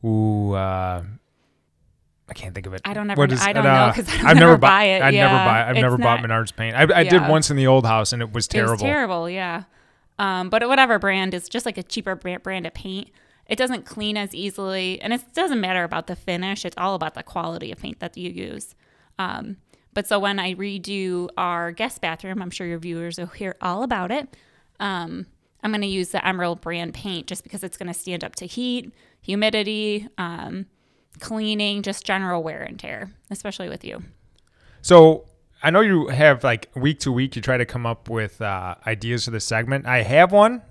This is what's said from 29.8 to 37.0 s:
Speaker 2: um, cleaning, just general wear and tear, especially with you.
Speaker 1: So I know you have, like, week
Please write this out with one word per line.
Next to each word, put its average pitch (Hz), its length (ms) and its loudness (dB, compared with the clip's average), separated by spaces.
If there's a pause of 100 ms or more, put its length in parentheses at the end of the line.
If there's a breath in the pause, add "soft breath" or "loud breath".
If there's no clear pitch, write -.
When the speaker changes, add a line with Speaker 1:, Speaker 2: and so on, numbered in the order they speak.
Speaker 2:
um, 180 500 -10 (520)
cleaning, 208 640 -4
just 196 240 -8
general 185 360 -2
wear 160 200 -8
and - 160 -14
tear, - 320 -14 (200)
especially 190 380 -10
with - 160 -12
you. - 200 -14 (760)
Speaker 1:
So 160 440 10 (380)
I 151 80 2
know 185 100 6
you 190 280 2
have, 139 360 4
like, 117 300 0
week 139 260 -2